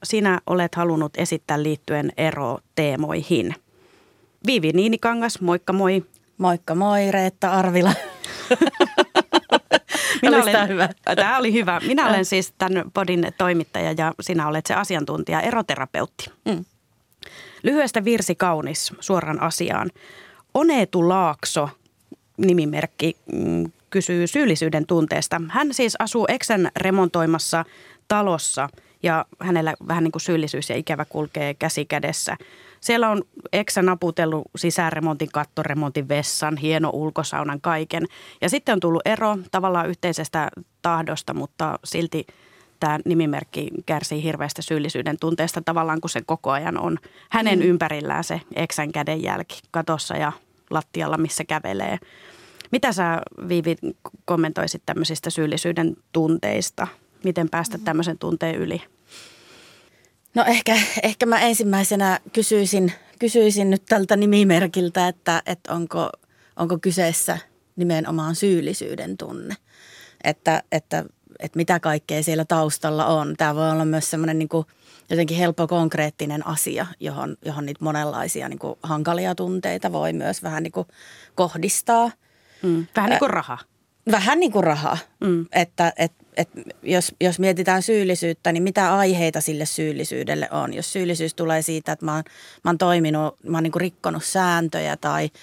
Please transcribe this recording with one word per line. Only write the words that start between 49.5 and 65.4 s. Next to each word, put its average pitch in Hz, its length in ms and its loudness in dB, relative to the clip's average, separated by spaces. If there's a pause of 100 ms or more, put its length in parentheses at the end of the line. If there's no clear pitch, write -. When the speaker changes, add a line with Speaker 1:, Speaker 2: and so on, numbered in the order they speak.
Speaker 1:
katossa 165 460 -4
ja 151 160 -2 (380)
lattialla, 156 480 -4
missä 160 260 -2
kävelee. - 540 -4 (760)
Mitä 254 200 0
sä, 170 300 0 (260)
Viivi, 170 280 0 (480)
kommentoisit 165 600 -2
tämmöisistä 160 440 -4
syyllisyyden 165 680 -2 (160)
tunteista? 160 760 0 (380)
Miten 170 260 0
päästä 165 280 -4
Speaker 2:
Mm. - 60 -12
Speaker 1:
tämmöisen 165 340 -2
tunteen 165 360 -2
yli? - 280 -4 (1500)
Speaker 2:
No 233 100 4
ehkä, 233 320 4 (260)
ehkä 220 240 0
mä 233 140 4
ensimmäisenä 196 800 2 (120)
kysyisin, 202 600 2 (260)
kysyisin 214 520 4
nyt 190 180 2
tältä 202 280 4
nimimerkiltä, 190 920 4
että, 175 380 0